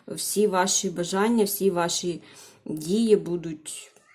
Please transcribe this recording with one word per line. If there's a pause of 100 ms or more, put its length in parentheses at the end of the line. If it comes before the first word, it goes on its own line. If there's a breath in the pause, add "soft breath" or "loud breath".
всі
ваші
бажання,
всі
ваші (420 loud breath)
дії
будуть (220)